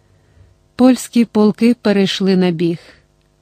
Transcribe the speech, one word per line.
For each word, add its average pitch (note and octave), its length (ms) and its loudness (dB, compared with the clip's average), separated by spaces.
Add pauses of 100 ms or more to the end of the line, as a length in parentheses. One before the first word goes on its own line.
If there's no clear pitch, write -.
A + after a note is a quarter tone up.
(760)
Польські A#3+ 500 0
полки G#3+ 480 0
перейшли G3 640 -2
на F3+ 160 0
біг. E3+ 280 -4 (640)